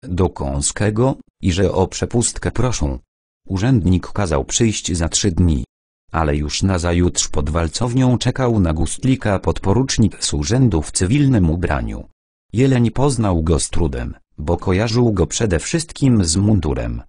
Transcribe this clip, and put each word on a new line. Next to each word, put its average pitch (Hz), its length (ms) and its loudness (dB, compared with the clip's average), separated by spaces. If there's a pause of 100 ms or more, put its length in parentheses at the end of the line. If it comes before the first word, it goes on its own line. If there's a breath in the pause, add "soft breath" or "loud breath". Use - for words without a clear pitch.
do 90 260 0
Kąskiego, 104 840 -2 (260)
i 95 100 2
że 90 200 2
o 92 160 0
przepustkę - 640 -2
proszą. 73 480 -2 (480)
Urzędnik 92 600 2
kazał 80 380 -2
przyjść - 460 -2
za 85 180 -2
trzy - 220 0
dni. 80 340 2 (460)
Ale 80 240 0
już 73 280 -4
nazajutrz 87 640 0
pod 71 220 -2
walcownią 120 680 0
czekał 123 420 0
na 82 140 2
Gustlika 98 640 0
podporucznik 104 840 0
z - 100 -4
urzędu 87 480 2
w - 100 -10
cywilnym 117 580 2
ubraniu. 78 600 -4 (440)
Jeleń 120 380 2
poznał 113 520 0
go 80 160 2
z - 100 -4
trudem, 64 460 -2 (220)
bo 82 200 -2
kojarzył 110 560 0
go 90 140 2
przede 95 320 -2
wszystkim 127 640 0
z 80 100 0
mundurem. 73 720 0